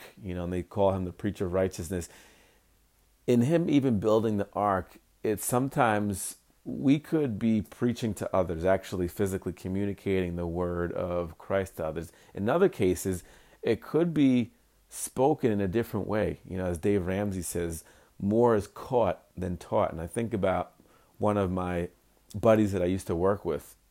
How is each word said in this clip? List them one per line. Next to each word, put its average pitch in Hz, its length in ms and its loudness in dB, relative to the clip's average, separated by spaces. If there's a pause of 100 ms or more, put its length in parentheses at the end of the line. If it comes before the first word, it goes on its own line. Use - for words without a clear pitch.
(240)
you 92 100 -8
know, 90 120 -6
and 87 80 -4
they 87 100 -2
call 98 300 2
him 92 120 -2
the 90 60 -6
preacher 101 340 -4
of 87 80 -6
righteousness, 90 540 -2 (1200)
in 120 140 6
him 165 280 2
even 131 300 4
building 107 380 2
the 98 160 -2
ark, 95 440 0 (240)
it's 107 240 -2
sometimes 110 920 0 (280)
we 135 320 2
could 147 400 -2
be 110 240 2
preaching 120 540 -2
to - 200 -6
others, 87 300 0
actually 95 420 0
physically 95 460 -4
communicating 95 840 -4
the 87 120 -4
word 87 460 -2
of 87 440 -4
Christ 95 400 -4
to 82 80 -4
others. 80 260 -6 (220)
In 101 160 -2
other 175 200 4
cases, 92 540 0 (380)
it 113 200 0
could 165 320 0
be 131 380 4 (380)
spoken 135 600 0
in 101 100 2
a 98 60 2
different 110 400 -2
way. 98 400 -2
You 92 100 -8
know, 92 80 -4
as 90 140 -2
Dave 101 260 2
Ramsey 95 380 -2
says, 85 400 -6 (360)
"More 113 360 4
is 101 120 0
caught - 540 -2 (160)
than 90 200 -4
taught." 104 340 0
And 80 100 -8
I 85 60 -8
think 113 260 -6
about 90 400 -2 (460)
one 104 180 2
of 95 140 0
my 90 380 -2 (460)
buddies 107 380 6
that 95 80 0
I 87 40 0
used 92 220 -2
to 87 80 -2
work 95 300 0
with, 78 300 -6 (160)